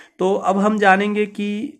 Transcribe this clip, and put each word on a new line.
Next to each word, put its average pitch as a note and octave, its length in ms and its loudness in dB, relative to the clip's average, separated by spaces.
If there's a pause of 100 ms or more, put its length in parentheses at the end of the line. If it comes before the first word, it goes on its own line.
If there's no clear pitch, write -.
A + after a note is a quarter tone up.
(180)
तो F#3 160 0
अब G3 240 -2
हम G#3+ 200 0
जानेंगे G#3 480 2
कि G#3 540 -8